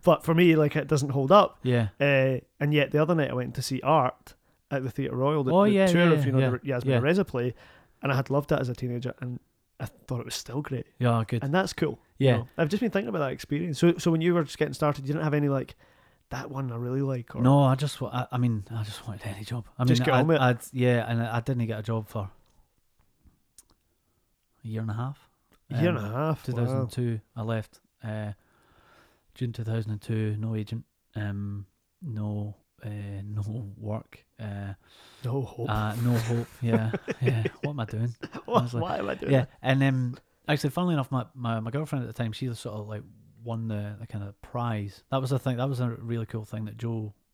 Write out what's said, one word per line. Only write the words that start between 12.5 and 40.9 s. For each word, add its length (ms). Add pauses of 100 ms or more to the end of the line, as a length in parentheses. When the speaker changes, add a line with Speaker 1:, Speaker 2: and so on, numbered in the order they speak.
Speaker 1:
I've 120
just 120
been 100
thinking 180
about 100
that 140
experience. 460
So, 180
so 140
when 100
you 120
were 100
just 140
getting 160
started, 340
you 60
didn't 120
have 80
any, 160
like, 260 (540)
"That 200
one 220
I 60
really 240
like," 340
or 60
Speaker 2:
No, 220
I 120
just 260
wa-, 100
I, 200
I 60
mean, 260 (100)
I 100
just 240
wanted 200
any 160
job. 220 (120)
I 80
Speaker 1:
Just 160
Speaker 2:
mean, 40
Speaker 1:
get 100
Speaker 2:
I'd, 60
Speaker 1:
on 60
with 100
it. 40
Speaker 2:
I'd, 180 (120)
yeah, 380
and 120
I, 160
I 40
didn't 260
get 120
a 40
job 240
for 220 (2250)
a 40
year 140
and 100
a 20
half. 360 (420)
Speaker 1:
A 100
year 80
and 80
a 40
Speaker 2:
Um, 100
Speaker 1:
half, 280
wow. 60
Speaker 2:
two 80
thousand 380
two, 280 (160)
I 80
left. 360 (240)
Uh, 300 (1000)
June 200
two 100
thousand 280
and 100
two, 360
no 180
agent, 300 (300)
um, 500 (360)
no, 540 (300)
uh, 40
<laughs> 360
no 520
work. 460 (160)
Uh, 340 (500)
Speaker 1:
No 180
hope. 280
Speaker 2:
uh, 340
no 140
hope, 360
Speaker 1:
<laughs> 80
Speaker 2:
yeah, 300 (300)
yeah. 220 (180)
What 100
am 80
I 60
doing? 340
Speaker 1:
<laughs> 260
What, 140
Speaker 2:
Honestly. 220
Speaker 1:
why 160
am 120
I 60
doing 160
Speaker 2:
Yeah, 100
Speaker 1:
that? 80 (120)
Speaker 2:
and, 220
um, 340 (320)
actually, 220
funnily 240